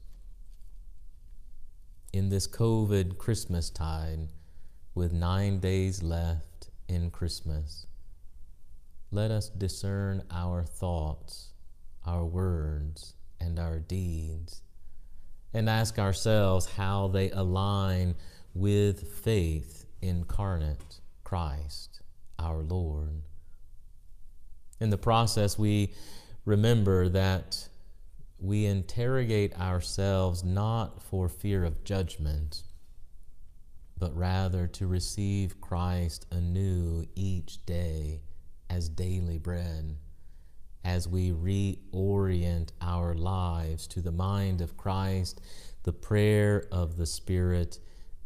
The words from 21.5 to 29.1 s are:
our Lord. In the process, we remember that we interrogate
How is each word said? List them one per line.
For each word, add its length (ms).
our 240
Lord. 600
In 100
the 80
process, 600
we 360
remember 640
that 600
we 260
interrogate 920